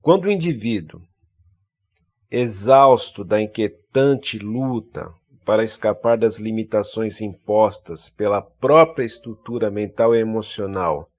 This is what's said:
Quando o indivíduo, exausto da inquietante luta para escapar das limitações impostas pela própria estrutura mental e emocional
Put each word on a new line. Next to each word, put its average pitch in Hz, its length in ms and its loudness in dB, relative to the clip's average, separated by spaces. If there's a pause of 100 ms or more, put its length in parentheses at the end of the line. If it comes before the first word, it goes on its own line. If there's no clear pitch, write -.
Quando 175 240 0
o 202 60 -2
indivíduo, 113 680 -6 (1300)
exausto 120 920 4
da 101 180 0
inquietante 113 960 -2
luta 117 680 -6 (380)
para 110 180 2
escapar 113 560 -2
das 110 200 0
limitações 110 840 -6
impostas 101 880 -2
pela 101 320 -2
própria 156 600 2
estrutura 113 680 -6
mental 104 440 0
e 113 60 4
emocional 98 880 -6 (100)